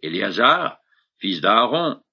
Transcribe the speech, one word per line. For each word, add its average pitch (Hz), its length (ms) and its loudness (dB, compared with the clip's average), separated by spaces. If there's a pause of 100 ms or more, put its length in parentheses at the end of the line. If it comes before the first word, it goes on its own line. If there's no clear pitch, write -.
Éléazar, 101 760 0 (380)
fils 90 240 -6
d'Aaron 117 600 2 (120)